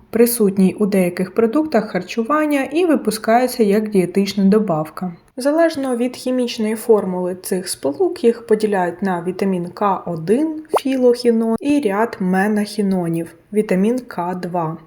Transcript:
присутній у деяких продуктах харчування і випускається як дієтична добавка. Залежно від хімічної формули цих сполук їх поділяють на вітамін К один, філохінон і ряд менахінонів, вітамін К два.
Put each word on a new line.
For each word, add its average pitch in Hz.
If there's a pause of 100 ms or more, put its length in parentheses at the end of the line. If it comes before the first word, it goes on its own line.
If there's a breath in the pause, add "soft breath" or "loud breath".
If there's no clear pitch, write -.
(100)
присутній 196
у 208
деяких 185
продуктах 226
харчування 277
і 302
випускається 240
як 208
дієтична 196
добавка. 180 (200)
Залежно 277
від 247
хімічної 240
формули 185
цих 185
сполук 349
їх 233
поділяють 202
на 175
вітамін 185
К 190
один, 233 (160)
філохінон 240
і 285
ряд 214
менахінонів, 190 (180)
вітамін 214
К 180
два. 170 (100)